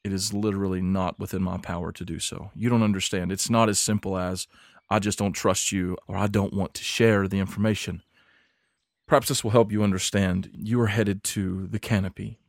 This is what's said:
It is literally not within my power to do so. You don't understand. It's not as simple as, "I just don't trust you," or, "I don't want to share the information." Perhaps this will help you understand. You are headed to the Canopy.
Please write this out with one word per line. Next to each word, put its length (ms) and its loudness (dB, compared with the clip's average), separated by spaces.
It 80 -4
is 220 -2
literally 480 0
not 380 0
within 240 -4
my 160 -2
power 340 -6
to 100 -12
do 160 -8
so. 360 -8
You 140 -2
don't 140 4
understand. 480 0
It's 180 -4
not 200 4
as 100 0
simple 380 0
as, 300 -4
"I 100 4
just 180 -2
don't 140 0
trust 400 0
you," 240 -2
or, 100 -6
"I 100 2
don't 260 0
want 200 -2
to 100 -10
share 460 4
the 100 0
information." 640 -2
Perhaps 220 4
this 160 0
will 60 0
help 200 6
you 100 0
understand. 720 0
You 280 -2
are 60 4
headed 380 0
to 420 -4
the 120 -4
Canopy. 680 -4